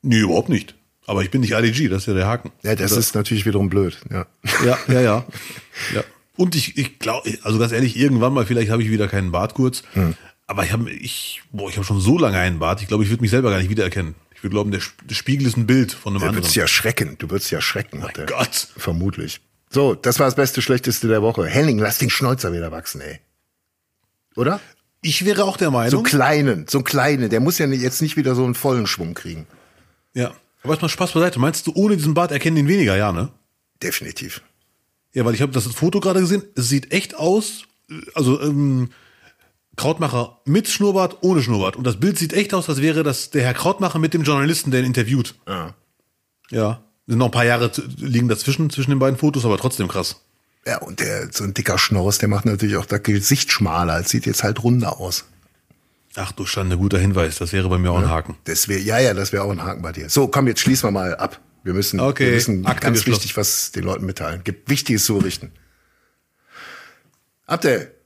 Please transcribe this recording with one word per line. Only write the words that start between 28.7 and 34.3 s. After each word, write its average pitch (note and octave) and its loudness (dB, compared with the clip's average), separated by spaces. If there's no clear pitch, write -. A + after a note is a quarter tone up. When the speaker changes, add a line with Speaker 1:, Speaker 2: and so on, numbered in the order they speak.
Speaker 2:
Schwung E2+ -6
kriegen. D#2+ -12
Speaker 1:
Ja. B2 -2
Aber C#3 -2
jetzt - -4
mal E3+ -2
Spaß F3 -4
beiseite. E3+ 2
Meinst D3 0
du, D#3+ -4
ohne G3+ 4
diesen D#3 0
Bart F3 2
erkennen D#3+ 0
ihn C#3+ 4
weniger, D3+ 4
ja, G#2 2
ne? F2 -2
Speaker 2:
Definitiv. A2+ -8